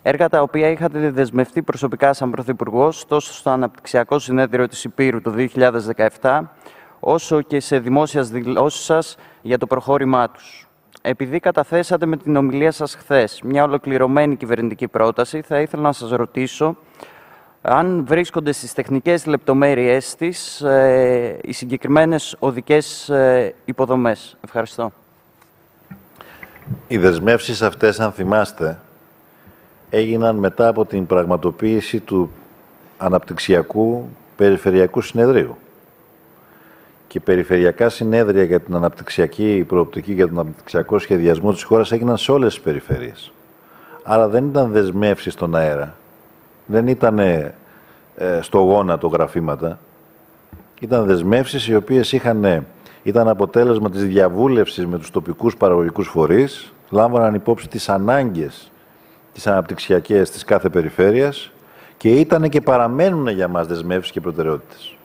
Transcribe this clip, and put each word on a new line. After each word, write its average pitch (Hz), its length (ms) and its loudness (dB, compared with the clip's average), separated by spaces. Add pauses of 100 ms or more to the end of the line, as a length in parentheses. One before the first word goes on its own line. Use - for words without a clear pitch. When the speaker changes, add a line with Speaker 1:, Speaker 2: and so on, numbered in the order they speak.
Speaker 1:
Έργα 156 280 0
τα 156 120 2
οποία 156 280 0
είχατε 151 400 -2
δεσμευτεί 127 520 -2
προσωπικά 135 520 0
σαν 123 180 -4
Πρωθυπουργός, 123 760 -2
τόσο - 260 -4
στο - 160 -4
Αναπτυξιακό 127 680 -2
Συνέδριο 127 480 -2
της - 160 -14
Υπήρου 123 380 -2
το 113 80 -4
δύο 113 160 -2
χιλιάδες 120 400 0
δεκαεπτά, 131 720 -2 (440)
όσο 156 420 0
και 143 180 -4
σε 135 200 -2
δημόσιες 135 500 0
δηλώσεις 123 540 -2
σας 160 340 -2 (240)
για 120 160 -2
το 117 100 -4
προχώρημά 131 640 0
τους. - 380 -20 (340)
Επειδή 131 380 -4
καταθέσατε 170 680 0
με 156 120 -2
την 151 180 -2
ομιλία 139 360 0
σας 151 240 -8
χθες - 480 0
μια 139 200 0
ολοκληρωμένη 139 720 0
κυβερνητική 113 520 -4
πρόταση, 117 540 -2
θα 147 180 -4
ήθελα 151 220 -4
να 147 100 2
σας 117 180 -10
ρωτήσω 127 680 -2 (840)
αν 165 440 0
βρίσκονται 160 460 -2
στις - 220 -10
τεχνικές 139 520 -2
λεπτομέρειές 135 880 0
της, - 460 -8
ε, 127 800 2
οι - 100 -12
συγκεκριμένες 147 880 0
οδικές, 139 720 -2
ε, 127 440 2 (120)
υποδομές. 123 800 -2
Ευχαριστώ. 113 480 -8 (2000)
Speaker 2:
Οι 117 100 -2
δεσμεύσεις 98 640 2
αυτές, 107 380 0
αν 107 120 0
θυμάστε, 92 680 -2 (1120)
έγιναν 113 440 0
μετά 101 320 2
από 110 180 0
την 95 200 -4
πραγματοποίηση 90 960 0
του 90 320 -2 (640)
Αναπτυξιακού 95 1120 0 (260)
Περιφερειακού 95 680 2
Συνεδρίου. 117 560 0 (1500)
Και - 120 -8
περιφερειακά 90 680 2
συνέδρια 110 540 2
για 87 160 2
την 90 160 -6
αναπτυξιακή 87 920 -2
προοπτική, 90 460 -2
για 92 140 2
τον 85 120 -4
αναπτυξιακό 82 600 -4
σχεδιασμό 85 540 2
της - 100 -6
χώρας 113 280 2
έγιναν 117 260 0
σε - 140 -2
όλες 131 220 2
τις - 100 -18
περιφέρειες. 65 680 -6 (720)
Άρα 110 240 4
δεν 123 200 0
ήταν 135 240 0
δεσμεύσεις 101 640 0
στον 82 220 -4
αέρα, 76 400 -2 (720)
δεν 113 220 0
ήτανε, 104 680 2 (600)
ε, 90 260 -2
στο - 180 0
γόνατο 92 480 2
γραφήματα. 80 720 -2 (1000)
Ήταν 120 260 0
δεσμεύσεις 110 600 0
οι 113 80 2
οποίες 120 360 2
είχανε, 104 540 0 (380)
ήταν 110 240 2
αποτέλεσμα 107 600 2
της 98 160 -4
διαβούλευσης 95 800 2
με 87 120 -4
τους - 140 -12
τοπικούς 92 460 -4
παραγωγικούς 87 500 2
φορείς, 90 680 0 (160)
λάμβαναν 113 440 2
υπόψη 107 340 -2
τις - 220 -8
ανάγκες, 98 840 -2 (640)
τις - 140 -6
αναπτυξιακές 95 840 2
της - 140 -16
κάθε 95 260 2
περιφέρειας 98 840 0 (460)
και 110 120 0
ήτανε 160 380 4
και 147 140 0
παραμένουνε 135 720 2
για 92 160 -2
μας 85 200 -2
δεσμεύσεις 87 440 -4
και 90 100 -8
προτεραιότητες. 80 840 -6